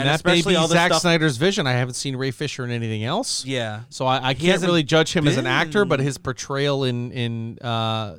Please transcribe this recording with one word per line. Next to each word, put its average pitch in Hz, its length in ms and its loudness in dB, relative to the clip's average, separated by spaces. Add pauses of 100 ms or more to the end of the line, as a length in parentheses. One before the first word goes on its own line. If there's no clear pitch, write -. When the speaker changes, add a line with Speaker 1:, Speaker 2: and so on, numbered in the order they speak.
Speaker 1:
and 139 60 0
Speaker 2:
that 151 160 0
may 175 120 4
Speaker 1:
especially 170 180 4
Speaker 2:
be 180 40 4
Speaker 1:
all 160 120 4
the 165 60 2
Speaker 2:
Zack 170 160 6
Speaker 1:
stuff 160 100 4
Speaker 2:
Snyder's 156 380 2
vision. 190 280 0
I 127 60 2
haven't 123 220 0
seen 135 200 -6
Ray 131 160 -2
Fisher 135 320 -6
in 120 80 -6
anything 113 340 -4
else. 185 420 -4
Speaker 1:
Yeah. 117 420 -4
Speaker 2:
So - 180 -4
I, 131 120 2
I 131 160 0
Speaker 1:
He 135 60 -8
Speaker 2:
can't 175 120 4
Speaker 1:
hasn't 185 160 0
Speaker 2:
really 170 140 4
judge 160 320 2
him 160 120 2
as - 120 2
an 127 80 0
actor, 160 400 2
but 160 100 2
Speaker 1:
been 135 80 0
Speaker 2:
his 139 140 -2
portrayal 139 680 -2
in, 123 280 -2
in, 117 480 -6
uh, 110 580 -4